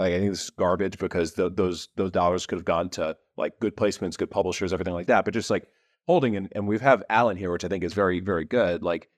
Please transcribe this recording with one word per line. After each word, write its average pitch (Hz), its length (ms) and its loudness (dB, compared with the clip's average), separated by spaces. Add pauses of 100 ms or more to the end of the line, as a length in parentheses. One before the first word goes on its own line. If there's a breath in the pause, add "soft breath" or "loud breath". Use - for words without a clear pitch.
I 92 180 2
think 101 120 2
this 90 140 -4
is - 60 -10
garbage 92 480 0
because 87 360 -2
th-, 90 200 0
those, 92 420 -2
those 95 160 -2
dollars 90 340 2
could 92 120 -4
have 82 60 -8
gone 87 260 0
to, 80 260 -4 (200)
like, - 220 -6
good 104 180 -2
placements, 98 400 -2
good 90 140 -4
publishers, 92 420 -2
everything 90 220 -4
like 87 120 -6
that. 101 180 4
But 98 100 -4
just, 107 160 -4
like, 95 160 0 (400)
holding, 139 300 2
and, 98 160 -6
and 101 160 -4
we 107 100 0
have 127 320 4
Alan 110 260 4
here, 90 140 -4
which 85 140 -2
I 90 40 -4
think 90 140 -2
is 87 100 -4
very, 92 280 2
very 90 240 -2
good. 87 400 0
Like, 85 340 -2